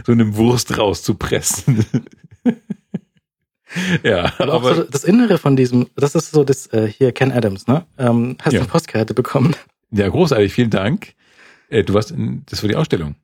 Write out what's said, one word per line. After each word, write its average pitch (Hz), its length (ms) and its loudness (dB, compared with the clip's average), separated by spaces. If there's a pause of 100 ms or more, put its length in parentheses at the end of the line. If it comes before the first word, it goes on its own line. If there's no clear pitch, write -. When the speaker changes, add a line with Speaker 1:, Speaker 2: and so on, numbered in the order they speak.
Speaker 1:
so 120 60 2
eine 110 240 2
Wurst 120 420 0
rauszupressen. - 1040 -2 (600)
<laughs> 247 120 0 (1500)
Ja, 95 340 0
Speaker 2:
Aber 180 160 0
auch 120 80 2
Speaker 1:
aber 127 140 4
Speaker 2:
so 165 80 0
das - 200 -6
Innere 208 340 4
von 139 180 2
diesem, 123 400 2
das 139 180 0
ist 165 160 -2
so 151 140 4
das, - 240 -2
äh, 110 180 0
hier 123 260 0
Ken - 200 0
Adams, 107 340 -2
ne? 139 180 0 (140)
Ähm, 120 420 0
hast 151 120 -2
du 113 40 2
Speaker 1:
Ja. 87 60 2
Speaker 2:
eine - 80 -6
Postkarte 110 420 -2
bekommen? - 420 0 (360)
Speaker 1:
Ja, 101 180 0
großartig, 113 440 2
vielen 120 180 0
Dank. 104 440 -2 (540)
Äh, 104 140 0
du 87 100 -2
warst 107 200 0
in, 117 360 -6
das - 140 -10
war 107 60 -2
die 104 80 0
Ausstellung. 82 480 -2